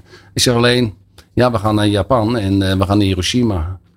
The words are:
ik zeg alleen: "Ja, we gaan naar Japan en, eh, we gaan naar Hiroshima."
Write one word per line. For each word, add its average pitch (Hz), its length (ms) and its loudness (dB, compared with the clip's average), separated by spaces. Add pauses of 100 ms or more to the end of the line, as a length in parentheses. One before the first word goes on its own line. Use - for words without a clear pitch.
(340)
ik - 80 -4
zeg 127 120 2
alleen: 120 400 2 (400)
"Ja, 123 180 2
we 110 60 0
gaan 107 160 -2
naar 104 120 2
Japan 107 520 0
en, 98 240 0
eh, 95 140 0
we 95 80 0
gaan 101 140 0
naar 101 80 2
Hiroshima." 95 720 -2 (180)